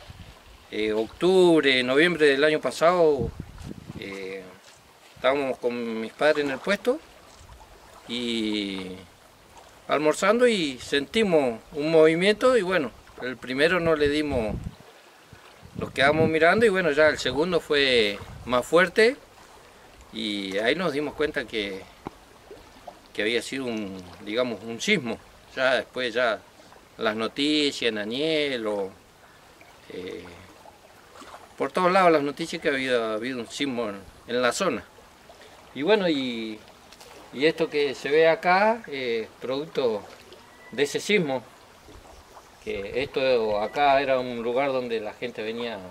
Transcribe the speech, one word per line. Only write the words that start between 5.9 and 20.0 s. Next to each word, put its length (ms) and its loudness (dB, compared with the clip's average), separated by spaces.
mis 100 -8
padres 320 2
en 60 -2
el 80 -4
puesto 420 -2
y 840 -4
almorzando 600 2
y 320 0
sentimos 800 0
un 180 -4
movimiento 680 6
y 60 2
bueno, 260 -2
el 160 -8
primero 420 2
no 160 4
le 140 2
dimos 460 -2
nos 120 -8
quedamos 360 2
mirando 380 4
y 40 6
bueno, 220 0
ya 160 4
el 100 2
segundo 440 0
fue 580 2
más 200 0
fuerte 500 4